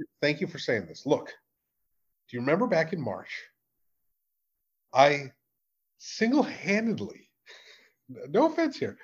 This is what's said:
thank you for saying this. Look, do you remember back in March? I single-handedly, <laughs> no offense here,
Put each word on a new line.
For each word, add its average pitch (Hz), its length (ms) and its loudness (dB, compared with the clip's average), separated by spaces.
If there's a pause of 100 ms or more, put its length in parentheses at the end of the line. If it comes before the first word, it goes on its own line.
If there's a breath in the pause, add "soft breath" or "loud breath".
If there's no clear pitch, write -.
(220)
thank 151 200 2
you 185 60 -2
for 147 100 -10
saying 110 300 -2
this. - 180 -14
Look, 139 220 0
do - 1080 -20
you - 20 -6
remember 156 280 2
back 160 260 0
in 165 80 -4
March? 98 280 -6 (1600)
I 139 380 6 (680)
single-handedly, 226 1300 -2 (800 loud breath)
<laughs> - 200 -14
no 220 160 4
offense 320 320 0
here, 104 260 -6